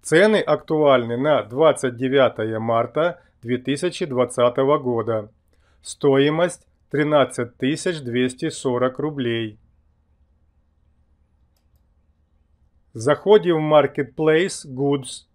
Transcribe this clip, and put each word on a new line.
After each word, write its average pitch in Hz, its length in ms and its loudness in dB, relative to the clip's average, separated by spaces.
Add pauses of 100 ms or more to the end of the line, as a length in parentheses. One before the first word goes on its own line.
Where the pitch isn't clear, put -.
Цены 202 360 4
актуальны 143 760 2
на 131 280 0
двадцать 127 520 0
девятое 120 640 0
марта 120 640 -2 (180)
две 120 160 -4
тысячи 143 480 -4
двадцатого 127 760 0
года. 113 520 -4 (500)
Стоимость 147 840 0 (240)
тринадцать 143 680 0
тысяч 156 440 -4
двести 127 480 -4
сорок 127 500 -2
рублей. 117 600 -6 (3250)
Заходим 165 640 2
в 151 140 0
Marketplace 156 920 0
Goods. 139 680 -6